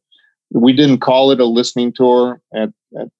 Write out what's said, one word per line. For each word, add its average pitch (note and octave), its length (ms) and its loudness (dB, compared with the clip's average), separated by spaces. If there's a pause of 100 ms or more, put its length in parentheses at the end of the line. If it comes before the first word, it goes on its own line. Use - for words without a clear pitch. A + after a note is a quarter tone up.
(520)
we B2 220 2
didn't C#3 260 2
call C3+ 320 2
it B2+ 80 0
a B2 60 2
listening A#2+ 480 -2
tour B2 480 0 (120)
at, A2 160 -6 (300)
at A#2+ 100 -14 (100)